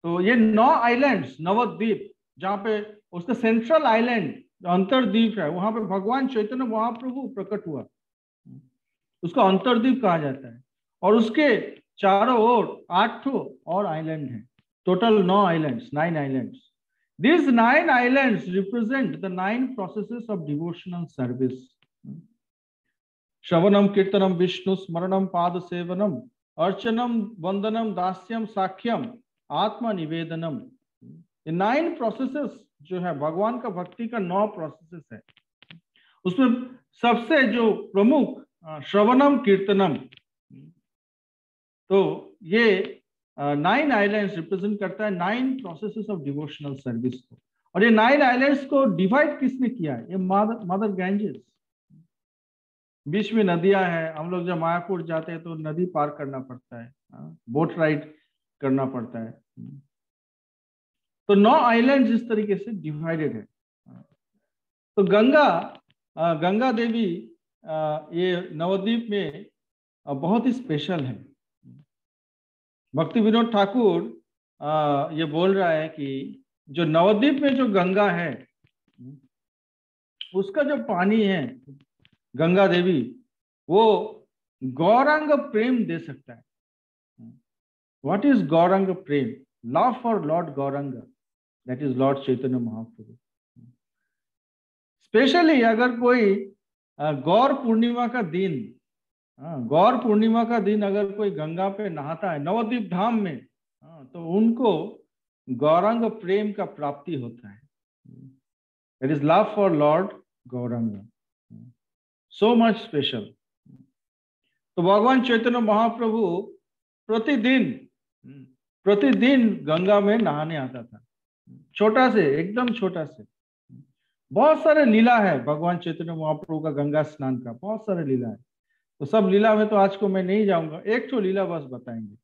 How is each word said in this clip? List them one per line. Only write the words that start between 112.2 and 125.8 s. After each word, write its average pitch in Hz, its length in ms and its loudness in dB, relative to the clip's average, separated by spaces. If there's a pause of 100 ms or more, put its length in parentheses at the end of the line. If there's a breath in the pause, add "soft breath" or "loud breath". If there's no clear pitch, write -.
So 233 140 4
much 226 220 4
special। 123 480 -4 (1500)
तो 180 60 -2
भगवान 214 400 4
चैतन्य 240 380 2
महाप्रभु 220 840 0 (640)
प्रतिदिन, 226 840 0 (920)
प्रतिदिन 208 800 4
गंगा 185 340 2
में 208 180 4
नहाने 160 380 -2
आता 131 280 -8
था, - 220 -20 (720)
छोटा 220 360 4
से, 160 300 2
एकदम 220 320 -2
छोटा 180 320 -4
से। - 180 -20 (1120)
बहुत 311 300 4
सारे 302 220 6
लीला 226 320 6
है 165 260 2
भगवान 160 340 -2
चैतन्य 170 360 -8